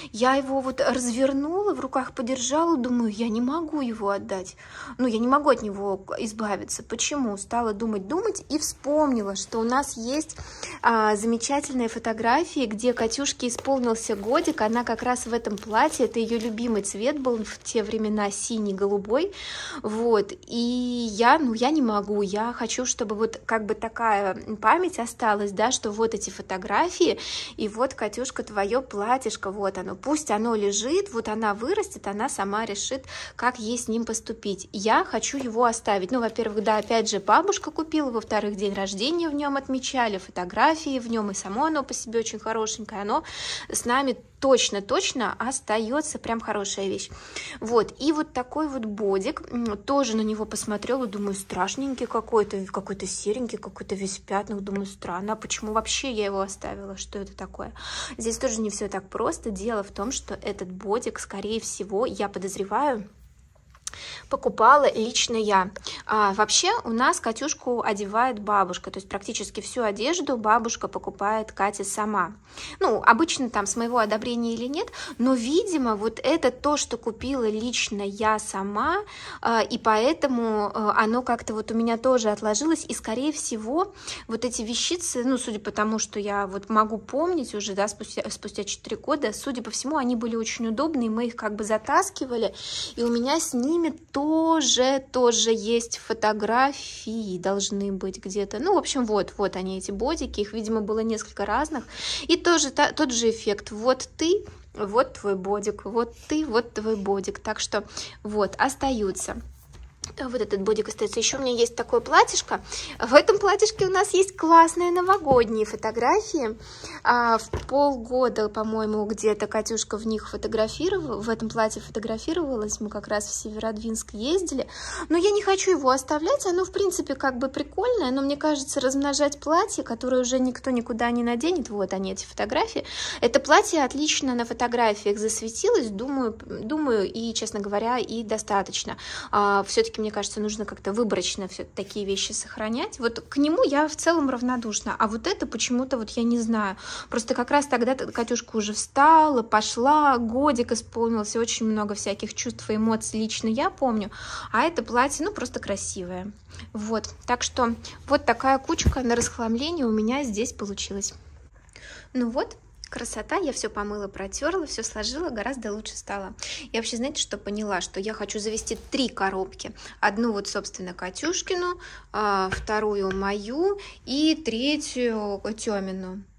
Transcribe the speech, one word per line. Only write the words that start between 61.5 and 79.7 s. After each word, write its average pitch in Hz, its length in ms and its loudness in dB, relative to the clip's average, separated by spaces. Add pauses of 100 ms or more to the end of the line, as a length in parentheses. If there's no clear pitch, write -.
всего, 208 460 -2
я 202 220 -2
подозреваю, 196 760 -2 (1300)
покупала 262 640 8
лично 233 420 0
я. 196 340 4 (360)
А, 208 280 4
вообще 220 360 4 (140)
у 233 60 -4
нас 254 300 4
Катюшку 240 640 -2
одевает 214 580 0
бабушка, 196 500 2
то - 80 -10
есть 190 100 -10
практически 202 520 -6
всю 247 220 -4
одежду 262 540 0
бабушка 226 520 2
покупает 208 640 -4
Кате 202 320 -2
сама. 208 480 -2 (480)
Ну, 247 260 4
обычно 254 440 4
там 202 160 0
с - 100 -4
моего 233 220 0
одобрения 233 560 0
или 226 120 -4
нет, 320 220 -4 (300)
но, 262 160 4
видимо, 269 640 2
вот 220 260 -2
это 294 300 4
то, 285 240 0
что 254 220 -2
купила 240 500 -2
лично 214 540 -2
я 214 360 0
сама, 208 600 -2 (440)
а, 226 200 4
и - 160 -2